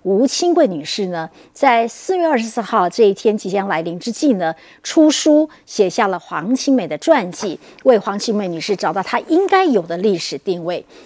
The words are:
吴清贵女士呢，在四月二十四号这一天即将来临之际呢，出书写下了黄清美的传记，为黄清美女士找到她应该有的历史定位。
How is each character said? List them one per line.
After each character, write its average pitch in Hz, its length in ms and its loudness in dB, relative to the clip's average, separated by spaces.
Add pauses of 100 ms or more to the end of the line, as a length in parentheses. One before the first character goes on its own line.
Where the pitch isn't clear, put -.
吴 196 240 2
清 349 260 0
贵 311 160 4
女 160 160 -6
士 190 240 -6
呢， 165 220 -8 (240)
在 233 340 2
四 370 300 -4
月 339 80 2
二 311 100 2
十 226 100 -2
四 226 140 -6
号 196 300 0
这 233 140 2
一 196 100 6
天 214 240 0
即 190 140 -8
将 196 160 -2
来 165 160 -2
临 170 160 -8
之 233 120 -8
际 269 220 0
呢， 165 220 -2 (260)
出 311 300 4
书 302 360 2 (180)
写 196 220 0
下 202 200 0
了 185 100 -2
黄 170 380 -4
清 277 180 0
美 208 140 0
的 151 100 -6
传 240 340 2
记， 180 280 -8 (240)
为 240 160 6
黄 202 180 -4
清 208 160 -4
美 208 140 -2
女 170 120 -6
士 190 160 -2
找 180 160 -2
到 185 120 -4
她 240 160 -4
应 359 260 2
该 381 200 2
有 240 180 2
的 170 140 -6
历 190 200 0
史 156 220 -8
定 175 260 -4
位。 170 180 -4 (220)